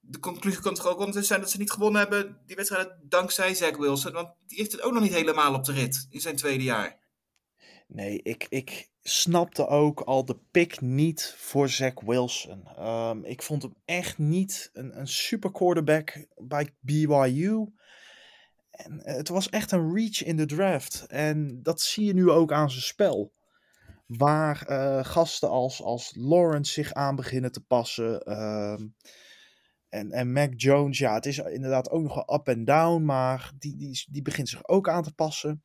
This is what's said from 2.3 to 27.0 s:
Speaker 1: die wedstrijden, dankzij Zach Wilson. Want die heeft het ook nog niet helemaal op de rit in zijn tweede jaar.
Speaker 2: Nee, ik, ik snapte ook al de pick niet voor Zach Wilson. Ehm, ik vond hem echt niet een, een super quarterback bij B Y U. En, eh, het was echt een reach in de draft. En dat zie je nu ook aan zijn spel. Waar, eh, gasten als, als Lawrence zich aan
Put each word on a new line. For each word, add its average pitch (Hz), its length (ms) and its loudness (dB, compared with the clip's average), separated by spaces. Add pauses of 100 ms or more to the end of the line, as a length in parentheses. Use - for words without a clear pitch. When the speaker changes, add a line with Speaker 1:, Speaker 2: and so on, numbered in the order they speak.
Speaker 1:
die 185 100 -14
wedstrijden, 185 520 -4
dankzij 185 460 2
Zach 165 220 0
Wilson. 143 360 0
Want 170 160 -6 (180)
die - 120 -16
heeft 214 140 -4
het 202 100 -8
ook 247 100 0
nog 233 100 2
niet 190 120 2
helemaal 156 400 4
op 131 100 -2
de 143 80 -2
rit 131 380 -2
in 147 100 -12
zijn 160 160 -4
tweede 135 280 -2
jaar. 110 340 -2 (880)
Speaker 2:
Nee, 101 360 -8
ik, - 260 -8
ik - 420 -8 (120)
snapte 170 640 2
ook 147 340 4
al 135 240 0
de 131 140 -4 (120)
pick 175 300 2
niet 143 580 0
voor 139 300 2
Zach 131 320 -2
Wilson. 120 680 -2 (100)
Ehm, 113 480 -4
ik 127 180 -12
vond 151 200 -4
hem 135 120 -12 (100)
echt 175 340 -4
niet 175 540 -2
een, - 260 -12
een 139 100 -10
super - 440 -4
quarterback 156 720 2 (100)
bij 143 280 -4 (200)
B 127 60 -4
Y 147 460 4
U. 208 360 -2 (1000)
En, - 340 -16
eh, 139 120 -6
het 151 120 -8
was 190 200 0
echt - 240 -2
een 170 220 2
reach 214 280 -2
in 165 140 -2
de 156 100 2
draft. 156 600 -2
En 151 560 -2
dat 165 180 0
zie - 240 0
je 202 100 2
nu 180 160 8
ook 156 220 6
aan 151 180 2
zijn 127 120 -8
spel. 127 500 0 (720)
Waar, 147 600 2
eh, 135 380 0
gasten - 440 2
als, 131 340 0
als - 340 -6
Lawrence 151 560 4
zich 147 200 -4
aan 139 240 0